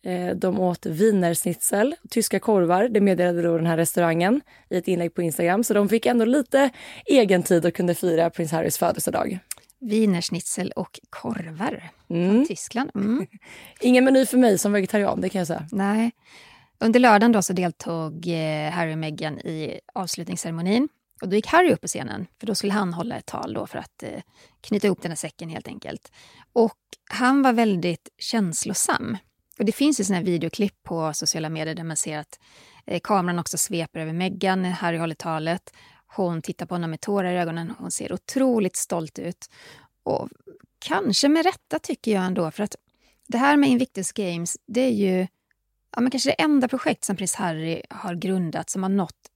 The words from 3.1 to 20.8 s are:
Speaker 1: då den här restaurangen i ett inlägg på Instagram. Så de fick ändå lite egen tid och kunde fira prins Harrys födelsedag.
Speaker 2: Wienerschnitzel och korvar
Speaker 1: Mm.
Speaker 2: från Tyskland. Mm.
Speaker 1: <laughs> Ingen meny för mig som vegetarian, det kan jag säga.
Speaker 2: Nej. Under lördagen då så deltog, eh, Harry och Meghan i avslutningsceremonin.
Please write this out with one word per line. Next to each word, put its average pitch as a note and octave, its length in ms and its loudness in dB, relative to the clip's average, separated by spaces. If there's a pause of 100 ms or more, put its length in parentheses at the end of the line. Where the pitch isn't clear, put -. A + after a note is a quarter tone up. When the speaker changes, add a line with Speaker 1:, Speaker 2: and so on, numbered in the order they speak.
Speaker 1:
då E3+ 140 2
den E3 100 2
här E3 100 2
restaurangen E3+ 640 2 (300)
i F3+ 60 0
ett F3+ 120 -2
inlägg E3+ 260 0
på F3+ 80 -2
Instagram. F3 420 0
Så A3 100 0
de G#3 140 4
fick A3 180 2
ändå A#3+ 180 4
lite C4+ 460 4 (360)
egen G3+ 360 6
tid E3+ 240 4
och F3 80 0
kunde F3 200 0
fira E3+ 360 2
prins D#3+ 220 -4
Harrys E3 260 -2
födelsedag. F3+ 600 -2 (420)
Speaker 2:
Wienerschnitzel G3 920 0
och - 280 -10 (100)
korvar E3+ 800 -8 (200)
Speaker 1:
Mm. E3+ 200 2
Speaker 2:
från B3 160 6
Tyskland. - 480 -6
Mm. G#3+ 320 -2 (260)
Speaker 1:
<laughs> - 280 -20
Ingen B3+ 240 6
meny C4 220 6
för B3+ 120 2
mig A3+ 200 6
som G3+ 140 0
vegetarian, G3+ 480 0
det F#3 80 -2
kan F#3+ 100 -4
jag F3+ 80 0
säga. D#3+ 260 -6
Speaker 2:
Nej. G#3+ 380 0 (680)
Under A3+ 200 6
lördagen A#3 320 8
då G3+ 100 4
så F#3+ 100 -2
deltog, E3 720 -4
eh, D#3 440 -2
Harry E3+ 240 -2
och D#3 40 -4
Meghan D#3 400 -6
i D#3 420 -8 (140)
avslutningsceremonin. F3 960 -2 (340)